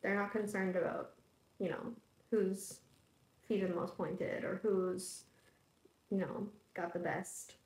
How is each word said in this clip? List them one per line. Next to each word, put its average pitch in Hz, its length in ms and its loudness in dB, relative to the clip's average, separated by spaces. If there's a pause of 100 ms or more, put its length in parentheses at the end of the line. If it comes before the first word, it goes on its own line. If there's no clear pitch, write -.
They're 196 140 2
not 202 160 0
concerned 196 460 2
about, - 380 -2 (420)
you 190 100 2
know, - 280 -4 (340)
whose 196 500 2 (640)
feet 196 200 0
are 185 60 2
the 175 80 0
most - 220 -2
pointed - 480 -2
or 190 120 -2
who's, 185 680 0 (840)
you 196 80 2
know, 190 320 -2 (240)
got 175 200 -2
the 175 60 -2
best - 560 -4 (100)